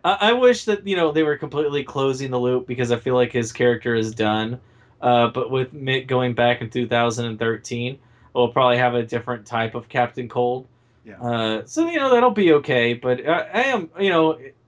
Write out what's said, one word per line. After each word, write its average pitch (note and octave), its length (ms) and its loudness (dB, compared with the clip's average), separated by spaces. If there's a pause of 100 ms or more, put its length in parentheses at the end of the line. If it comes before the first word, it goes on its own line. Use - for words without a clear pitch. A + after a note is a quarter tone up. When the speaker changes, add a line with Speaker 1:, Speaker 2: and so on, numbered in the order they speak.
Speaker 1:
I, F#3+ 160 2
I G#3+ 120 4
wish B3 320 4
that, G3+ 220 -4
you G3 80 -2
know, E3+ 160 2
they D#3 120 2
were D3+ 120 0
completely C#3+ 480 -4
closing C3+ 480 -4
the B2 80 -2
loop, B2+ 280 0
because B2 220 -4
I A#2+ 60 0
feel B2 200 -2
like B2 180 0
his A#2 180 -2
character A#2+ 440 0
is A2 200 -2
done. A2 460 -2 (400)
Uh, A#2+ 260 4
but A#2+ 240 -4
with C3 220 -2
Mick C3 340 -4
going B2+ 280 0
back A#2+ 260 2
in A2 80 -8
two B2 180 -4
thousand A#2 380 0
and A2 120 -8
thirteen, A#2+ 640 -6 (340)
we'll B2 140 4
probably B2 300 4
have B2 180 2
a A#2+ 80 0
different A2+ 420 -6
type A2+ 300 -4
of A#2 140 -12
Captain A#2+ 400 -2
Cold. B2 380 -4 (360)
Speaker 2:
Yeah. G2+ 180 -20
Speaker 1:
Uh, A2+ 440 -2
so, D#4+ 240 -2
you E4 100 -2
know, C4+ 140 2
that'll A#3+ 180 6
be F#3+ 220 4
okay. B2 400 2
But B2 340 -4
I, F3 140 2
I G#3+ 220 -2
am, A3+ 260 -2 (100)
you G3 100 0
know, D#3+ 220 2
it, C#3 240 -10 (120)